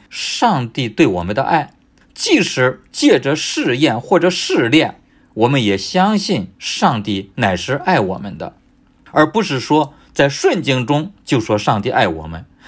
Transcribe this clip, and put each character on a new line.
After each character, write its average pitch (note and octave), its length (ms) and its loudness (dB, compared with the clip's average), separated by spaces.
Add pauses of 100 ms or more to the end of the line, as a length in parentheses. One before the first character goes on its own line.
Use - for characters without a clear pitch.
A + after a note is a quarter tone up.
上 D3 600 -2
帝 A#2+ 180 -4
对 D#3+ 160 2
我 F2+ 180 0
们 G2+ 120 -4
的 C3+ 80 0
爱， D3+ 300 0 (400)
即 D#4 280 2
使 C3 400 -2 (120)
借 A3 260 4
着 C#3 160 -2
试 D#3 420 -2
验 C3 220 2
或 F#3 180 2
者 F3 120 2
试 F3+ 400 0
炼， C#3+ 320 0 (320)
我 A2+ 160 2
们 C#3 120 2
也 G2 160 2
相 G3 400 0
信 D3 400 -4
上 B2+ 460 -2
帝 G2 320 -4
乃 G2 220 0
是 B2+ 160 -6
爱 D#3 260 0
我 F#2 180 -2
们 F#2 200 -12
的， - 180 -12 (560)
而 D#3 180 2
不 G#3+ 140 0
是 C3+ 160 -2
说 D3 340 0 (200)
在 C#3+ 160 4
顺 A#3 340 0
境 B2+ 220 0
中 D3 260 -2 (140)
就 A#2+ 160 0
说 G#2+ 160 0
上 G#2+ 240 0
帝 B2+ 80 -4
爱 A2 180 2
我 D#2+ 180 -6
们， E2 200 -12 (220)